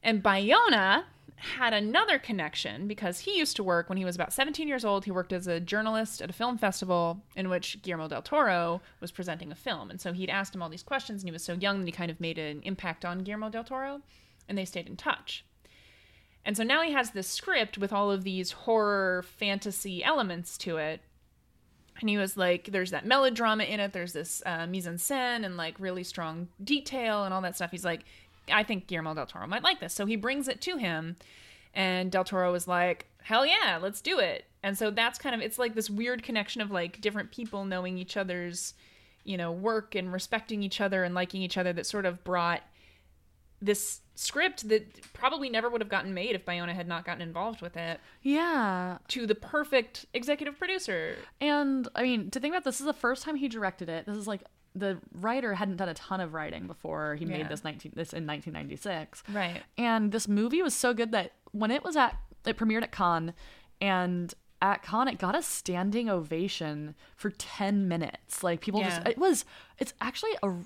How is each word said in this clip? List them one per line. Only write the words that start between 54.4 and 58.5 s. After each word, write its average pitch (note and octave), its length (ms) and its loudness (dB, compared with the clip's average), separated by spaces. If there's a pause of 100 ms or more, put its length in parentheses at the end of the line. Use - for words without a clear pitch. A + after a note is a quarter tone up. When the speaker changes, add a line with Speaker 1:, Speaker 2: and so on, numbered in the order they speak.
Speaker 2:
the F#3+ 220 -2 (160)
writer A3 400 0
hadn't F#3+ 220 0
done F3+ 120 -2
a D#3+ 60 -4
ton F#3+ 260 -6
of D#3+ 140 -6
writing D#3+ 320 -6
before D#3 480 -6
he D3+ 100 -6
made E3 140 -4
Speaker 1:
Yeah. D#3 100 -4
Speaker 2:
this D3+ 160 -8
nineteen, D3+ 300 -8
this D#3+ 180 -6
in D#3 140 -6
nineteen D3+ 260 -6